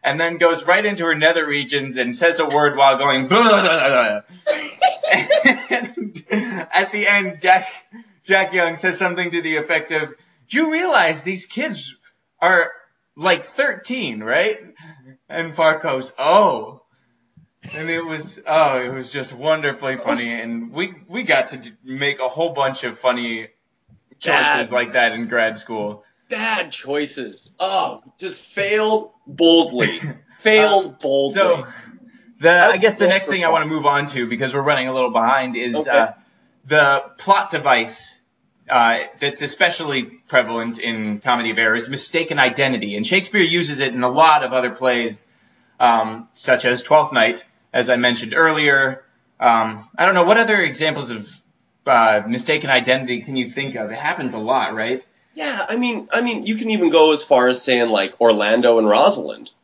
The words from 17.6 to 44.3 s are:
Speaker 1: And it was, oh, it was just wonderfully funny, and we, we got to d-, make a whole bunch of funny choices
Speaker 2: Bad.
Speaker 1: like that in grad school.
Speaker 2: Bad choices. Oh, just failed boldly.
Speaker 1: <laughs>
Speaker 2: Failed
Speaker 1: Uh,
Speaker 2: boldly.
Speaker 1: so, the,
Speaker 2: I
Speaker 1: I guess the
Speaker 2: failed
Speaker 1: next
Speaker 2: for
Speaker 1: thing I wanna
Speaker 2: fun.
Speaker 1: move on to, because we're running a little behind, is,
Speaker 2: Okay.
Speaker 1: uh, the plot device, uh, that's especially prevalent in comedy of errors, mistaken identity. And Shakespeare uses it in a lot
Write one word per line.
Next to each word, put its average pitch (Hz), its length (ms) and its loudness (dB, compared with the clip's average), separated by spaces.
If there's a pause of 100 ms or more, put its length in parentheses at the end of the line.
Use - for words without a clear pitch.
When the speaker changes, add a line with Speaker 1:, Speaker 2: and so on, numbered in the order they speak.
Speaker 1:
And 160 160 -8
it 165 140 -4
was, 156 420 -12
oh, 151 360 2
it 123 100 -6
was 131 200 -12
just 135 200 -10
wonderfully 139 640 -2
funny, 117 440 -4
and 117 320 -10
we, 185 220 -6 (140)
we 233 140 -8
got 147 260 0
to 139 100 -14
d-, 117 140 -18 (120)
make 135 360 -4
a 131 80 -2
whole 165 240 -4
bunch 135 320 -2
of 117 140 -8
funny 120 500 -4 (680)
choices 143 520 0
Speaker 2:
Bad. - 20 -6
Speaker 1:
like 120 220 -2
that 120 180 2
in 113 160 -8
grad 110 280 -2
school. 104 480 -10 (240)
Speaker 2:
Bad 214 440 -6
choices. 139 760 -8 (100)
Oh, 185 420 -2 (160)
just - 240 -12
failed 214 680 -2 (160)
boldly. 151 720 2 (180)
Speaker 1:
<laughs> - 200 -20
Speaker 2:
Failed 208 480 4
Speaker 1:
Uh, - 20 -10 (120)
Speaker 2:
boldly. 139 340 0
Speaker 1:
so, 180 320 2 (760)
the, 156 100 6
Speaker 2:
I 175 200 6
Speaker 1:
I 196 60 0
guess 196 180 2
the - 60 -6
Speaker 2:
failed 180 100 4
Speaker 1:
next 190 160 0
Speaker 2:
for - 60 -4
Speaker 1:
thing 180 120 -2
I 165 60 2
wanna 160 160 2
Speaker 2:
fun. 156 80 -4
Speaker 1:
move 147 120 -2
on 143 220 2
to, 123 200 -4
because 120 260 -4
we're 139 80 0
running 131 240 0
a 131 80 -4
little 127 160 0
behind, 120 460 0
is, 120 180 -4
Speaker 2:
Okay. 139 160 -4
Speaker 1:
uh, - 220 2 (520)
the 139 380 2 (160)
plot - 320 0
device, 127 680 -2 (540)
uh, 117 280 2 (200)
that's 143 240 -6
especially 147 640 -4
prevalent 117 720 -2
in 110 420 -6
comedy 120 300 0
of 113 80 -4
errors, 113 300 0
mistaken 151 500 -6
identity. 123 580 0
And 107 80 -4
Shakespeare 190 380 -2
uses 156 380 -2
it 131 140 -2
in 127 100 -4
a 127 60 0
lot 147 340 4